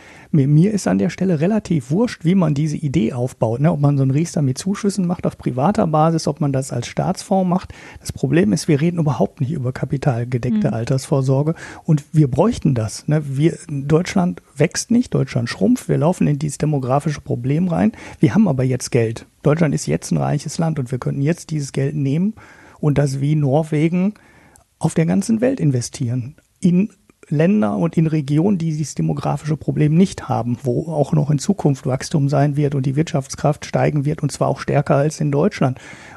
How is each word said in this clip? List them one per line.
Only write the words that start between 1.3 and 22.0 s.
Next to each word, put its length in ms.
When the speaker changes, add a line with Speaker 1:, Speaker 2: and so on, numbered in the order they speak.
Speaker 1:
relativ 500
wurscht, 340
wie 120
man 180
diese 240
Idee 360
aufbaut, 480
ne? 100
Ob 80
man 180
so 60
einen 80
Riester 320
mit 160
Zuschüssen 480
macht 180
auf 140
privater 480
Basis, 400
ob 120
man 140
das 180
als 140
Staatsfonds 640
macht. 240
Das 120
Problem 420
ist, 140
wir 120
reden 200
überhaupt 420
nicht 100
über 200
kapitalgedeckte 960
Speaker 2:
Mhm. 80
Speaker 1:
Altersvorsorge 800
und 200
wir 160
bräuchten 460
das, 320
ne? 180
Wir, 320
Deutschland 760
wächst 360
nicht, 240
Deutschland 340
schrumpft, 400
wir 80
laufen 300
in 100
dieses 220
demografische 640
Problem 460
rein. 240
Wir 160
haben 120
aber 160
jetzt 280
Geld. 340
Deutschland 320
ist 140
jetzt 240
ein 60
reiches 420
Land 180
und 140
wir 80
könnten 240
jetzt 260
dieses 220
Geld 240
nehmen 400